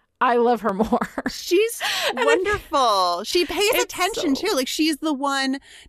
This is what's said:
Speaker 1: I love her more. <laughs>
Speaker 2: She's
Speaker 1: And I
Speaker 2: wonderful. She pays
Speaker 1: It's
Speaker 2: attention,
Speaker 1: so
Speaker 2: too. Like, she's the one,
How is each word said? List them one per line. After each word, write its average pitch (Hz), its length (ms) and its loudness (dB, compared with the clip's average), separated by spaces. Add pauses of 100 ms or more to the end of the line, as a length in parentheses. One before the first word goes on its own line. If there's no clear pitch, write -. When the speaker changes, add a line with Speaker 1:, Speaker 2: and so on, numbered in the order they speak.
(220)
Speaker 1:
I 247 160 4
love 233 240 2
her 208 120 -2
more. 220 260 0 (160)
<laughs> - 140 -6
Speaker 2:
She's 427 520 0 (300)
Speaker 1:
And 311 100 -6
I - 40 2
Speaker 2:
wonderful. 262 1000 2
She 349 200 0
pays 381 280 0
Speaker 1:
It's 349 100 2
Speaker 2:
attention, 370 540 -2
Speaker 1:
so 359 100 -4
Speaker 2:
too. 427 80 0
Like, 262 140 0
she's 311 280 0
the 311 160 -2
one, 269 460 -2 (300)